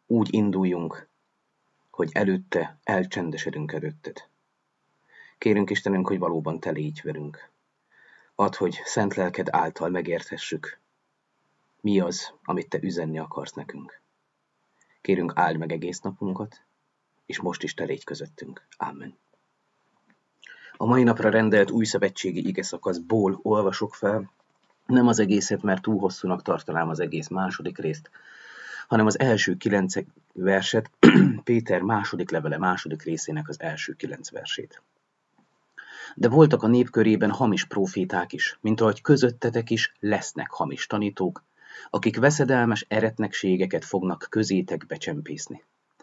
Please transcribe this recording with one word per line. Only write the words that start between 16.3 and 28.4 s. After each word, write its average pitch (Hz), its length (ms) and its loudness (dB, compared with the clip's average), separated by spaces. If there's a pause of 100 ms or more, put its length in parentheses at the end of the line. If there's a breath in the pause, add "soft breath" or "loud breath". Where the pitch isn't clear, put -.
és - 140 -10
most 90 220 -6
is 85 120 -8
te 85 100 -6
légy - 200 -6
közöttünk. - 600 -14 (100)
Amen. - 400 -12 (1600 loud breath)
A 107 100 -2
mai 123 160 6
napra 117 280 4
rendelt 110 400 4
új 113 140 0
szövetségi 95 640 -2
ige 92 160 -4
szakaszból 95 800 0
olvasok 104 520 0
fel. 101 380 -2 (540)
Nem 123 200 6
az 113 120 6
egészet, 101 440 2
mert 95 200 0
túl 107 160 0
hosszúnak 92 440 -2
tartanám 82 460 -2
az 80 120 -4
egész 80 280 -4
második 92 500 -6
részt, - 320 -6 (800 loud breath)